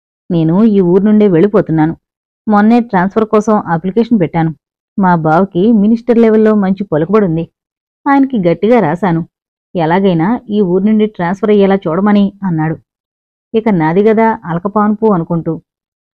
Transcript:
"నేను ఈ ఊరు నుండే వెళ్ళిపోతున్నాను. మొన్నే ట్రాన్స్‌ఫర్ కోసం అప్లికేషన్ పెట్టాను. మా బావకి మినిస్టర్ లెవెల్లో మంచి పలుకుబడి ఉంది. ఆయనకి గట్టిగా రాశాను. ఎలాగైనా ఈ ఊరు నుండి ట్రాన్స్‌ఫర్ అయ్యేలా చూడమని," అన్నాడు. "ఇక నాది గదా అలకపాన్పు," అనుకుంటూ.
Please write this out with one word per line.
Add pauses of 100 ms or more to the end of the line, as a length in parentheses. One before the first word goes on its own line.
(320)
"నేను
ఈ
ఊరు
నుండే
వెళ్ళిపోతున్నాను. (500)
మొన్నే
ట్రాన్స్‌ఫర్
కోసం
అప్లికేషన్
పెట్టాను. (440)
మా
బావకి
మినిస్టర్
లెవెల్లో
మంచి
పలుకుబడి
ఉంది. (580)
ఆయనకి (100)
గట్టిగా
రాశాను. (480)
ఎలాగైనా
ఈ
ఊరు
నుండి
ట్రాన్స్‌ఫర్
అయ్యేలా
చూడమని," (100)
అన్నాడు. (800)
"ఇక
నాది
గదా
అలకపాన్పు,"
అనుకుంటూ. (580)